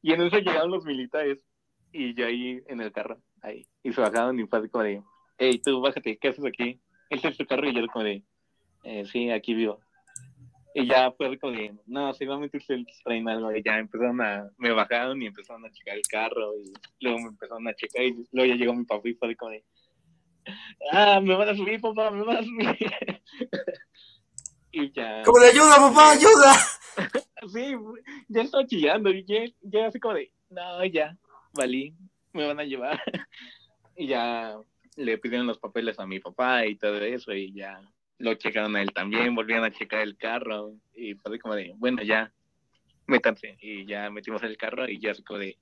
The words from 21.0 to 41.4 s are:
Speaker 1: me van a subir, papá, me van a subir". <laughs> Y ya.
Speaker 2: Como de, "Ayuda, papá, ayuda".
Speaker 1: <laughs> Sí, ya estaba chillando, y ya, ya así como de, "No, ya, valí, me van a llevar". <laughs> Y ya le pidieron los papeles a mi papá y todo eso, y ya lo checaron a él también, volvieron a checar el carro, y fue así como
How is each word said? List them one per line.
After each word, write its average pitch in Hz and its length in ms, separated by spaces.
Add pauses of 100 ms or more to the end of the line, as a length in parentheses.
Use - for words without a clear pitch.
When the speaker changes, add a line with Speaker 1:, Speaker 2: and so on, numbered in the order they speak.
Speaker 1:
me 185 140
van 208 140
a 202 60
subir, 208 260
papá, 220 300
me 202 120
van 226 140
a 233 60
subir". 226 360
<laughs> - 440 (1500)
Y 147 220
ya. 110 300
Speaker 2:
Como 233 160
de, 247 80
"Ayuda, 294 300
papá, 294 340
ayuda". 294 420 (440)
Speaker 1:
<laughs> 226 280 (280)
Sí, 262 200 (540)
ya 220 140
estaba 269 260
chillando, 190 420
y 185 160
ya, 214 200 (160)
ya 208 260
así 220 120
como 220 160
de, 143 160 (180)
"No, 180 360
ya, 160 320 (360)
valí, 135 420 (380)
me 151 120
van 147 140
a 151 60
llevar". 135 340
<laughs> - 300 (680)
Y 156 120
ya 117 480 (400)
le 117 220
pidieron 123 300
los 113 120
papeles 113 400
a 98 60
mi 95 140
papá 123 460
y 107 120
todo 104 200
eso, 113 360
y 98 200
ya 98 280 (360)
lo 117 180
checaron 107 400
a 101 60
él 98 120
también, 113 420
volvieron 113 300
a 107 60
checar 107 300
el 104 160
carro, 110 560 (200)
y 110 220
fue 107 160
así 113 80
como 107 160